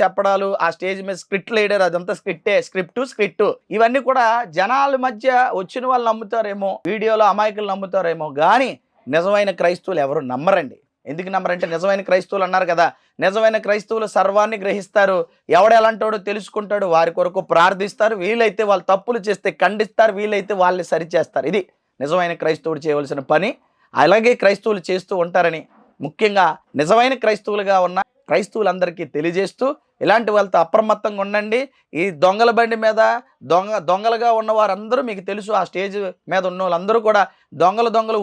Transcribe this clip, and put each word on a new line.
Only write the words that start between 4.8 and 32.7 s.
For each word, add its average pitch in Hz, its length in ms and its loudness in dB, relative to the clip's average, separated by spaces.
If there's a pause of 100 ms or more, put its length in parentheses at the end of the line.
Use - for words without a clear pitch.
మధ్య 247 220 -4 (320)
వచ్చిన 214 320 -8
వాళ్ళు 240 200 0
నమ్ముతారేమో, 202 600 -4 (200)
వీడియోలో 220 420 2
అమాయకులు 208 400 -2
నమ్ముతారేమో, 180 560 -4 (100)
కానీ 214 320 4 (440)
నిజమైన 196 440 2
క్రైస్తవులు 175 460 0
ఎవరు 143 180 -4 (100)
నమ్మరండి. 147 440 0 (340)
ఎందుకు 180 240 -10
నమ్మరంటే 180 300 -2 (100)
నిజమైన 196 340 0
క్రైస్తవులు 190 380 0
అన్నారు 185 240 0
కదా, 165 160 4 (360)
నిజమైన 220 420 2
క్రైస్తవులు 208 420 -2 (100)
సర్వాన్ని 208 460 2
గ్రహిస్తారు, 196 540 0 (400)
ఎవడు 214 220 6
ఎలాంటోడో 220 400 0 (100)
తెలుసుకుంటాడు, 202 680 -4
వారి 165 240 2
కొరకు 180 220 0 (120)
ప్రార్థిస్తారు, 196 720 2
వీలైతే 214 480 0
వాళ్ళు 185 220 0
తప్పులు 208 360 -2
చేస్తే 190 220 -2 (120)
ఖండిస్తారు, 208 580 2
వీలైతే 208 420 -4
వాళ్ళని 180 300 0
సరిచేస్తారు. 165 600 -2
ఇది 202 100 0 (400)
నిజమైన 170 380 -2
క్రైస్తవుడు 160 440 -2
చేయవలసిన 147 360 -2 (100)
పని. 165 180 2 (540)
అలాగే 220 280 6 (100)
క్రైస్తవులు 202 480 0
చేస్తూ 185 240 -4 (100)
ఉంటారని 170 360 0 (460)
ముఖ్యంగా 202 400 2 (340)
నిజమైన 226 340 2 (100)
క్రైస్తవులుగా 208 520 -2 (120)
ఉన్న 180 120 -4 (300)
క్రైస్తవులందరికీ 180 760 -2 (120)
తెలియజేస్తూ, 175 500 -4 (380)
ఇలాంటి 208 320 2
వాళ్ళతో 196 300 2
అప్రమత్తంగా 214 580 0
ఉండండి. 208 360 -2 (420)
ఈ - 20 0 (200)
దొంగల 214 340 4
బండి 233 260 2